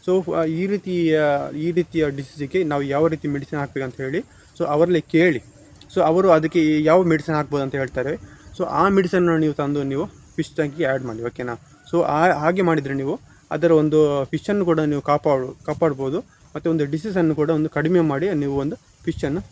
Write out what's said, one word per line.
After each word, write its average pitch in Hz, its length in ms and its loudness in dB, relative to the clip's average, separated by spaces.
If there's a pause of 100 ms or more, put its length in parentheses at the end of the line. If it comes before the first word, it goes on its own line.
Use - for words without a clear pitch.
So, 180 60 2 (260)
ಆ, 165 60 0 (160)
ಈ 190 120 -2
ರೀತಿಯ, 175 480 0 (460)
ಈ - 20 0 (100)
ರೀತಿಯ 160 400 -2
ಡಿಸೀಸಿಗೆ 143 540 -4
ನಾವು 143 100 -2 (120)
ಯಾವ 156 120 4
ರೀತಿ 160 220 -2
ಮೆಡಿಸಿನ್ 143 320 -6
ಹಾಕ್ಬೇಕು 139 280 -6
ಅಂತ 123 160 -14
ಹೇಳಿ, 139 160 -4 (380)
so 175 60 -2 (100)
ಅವರಲ್ಲಿ 165 280 2 (120)
ಕೇಳಿ, 160 260 4 (540)
so 185 60 0 (100)
ಅವರು 185 260 4
ಅದಕ್ಕೆ 160 240 2 (300)
ಯಾವ 180 120 6 (100)
ಮೆಡಿಸಿನ್ 156 240 -2
ಹಾಕ್ಬೋದು 143 300 -2
ಅಂತ 131 80 -8
ಹೇಳ್ತಾರೆ. 135 380 -4 (440)
So 180 80 -4 (160)
ಆ 185 160 4
ಮೆಡಿಸಿನನ್ನು 175 480 2
ನೀವು 151 160 0
ತಂದು 143 220 -2 (100)
ನೀವು 143 120 -2 (320)
ಫಿಶ್ - 200 -6
ಟ್ಯಾಂಕಿಗೆ 151 340 -2
ಆ್ಯಡ್ 131 180 -4
ಮಾಡಿ, 113 200 -10
ಓಕೆನಾ? 123 260 -8 (360)
So 165 60 -2 (200)
ಆ, 156 40 2 (220)
ಹಾಗೆ 180 200 0
ಮಾಡಿದರೆ 151 400 0
ನೀವು 143 120 -4 (360)
ಅದರ 156 220 2 (100)
ಒಂದು 156 160 2 (340)
ಫಿಶನ್ನು 202 380 -2
ಕೂಡ 156 100 2
ನೀವು 147 300 -2
ಕಾಪಾಡು-, 139 440 0 (140)
ಕಾಪಾಡ್ಬೋದು, 143 520 -2 (340)
ಮತ್ತು 156 160 -4
ಒಂದು 160 140 0 (100)
ಡಿಸೀಸನ್ನು 170 460 0
ಕೂಡ 151 100 0
ಒಂದು 156 260 0
ಕಡಿಮೆ 165 240 2
ಮಾಡಿ 156 280 0 (140)
ನೀವು 139 220 -2
ಒಂದು 175 120 -4 (280)
ಫಿಶನ್ನು 160 480 -4